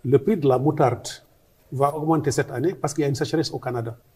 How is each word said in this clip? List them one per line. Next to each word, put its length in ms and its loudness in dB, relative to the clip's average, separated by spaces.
le 140 4
prix 180 2
de 120 0
la 100 4
moutarde 480 2
va 240 0
augmenter 380 0
cette 180 -2
année 240 -2
parce 180 -6
qu'il 100 -2
y 20 2
a 40 0
une 60 0
sécheresse 380 -2
au 80 -8
Canada. 360 -6